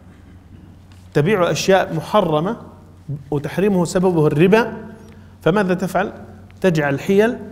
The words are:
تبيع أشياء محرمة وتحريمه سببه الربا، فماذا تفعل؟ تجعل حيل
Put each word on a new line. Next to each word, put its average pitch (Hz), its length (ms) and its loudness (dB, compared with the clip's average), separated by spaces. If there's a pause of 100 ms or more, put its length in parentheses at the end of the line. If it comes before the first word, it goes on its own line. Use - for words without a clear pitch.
(1120)
تبيع 170 380 0
أشياء 180 440 0
محرمة 170 640 -2 (760)
وتحريمه 175 540 -2
سببه 175 420 2
الربا، 185 460 4 (680)
فماذا 185 320 2
تفعل؟ 180 380 -4 (500)
تجعل 147 380 0
حيل 214 360 2 (160)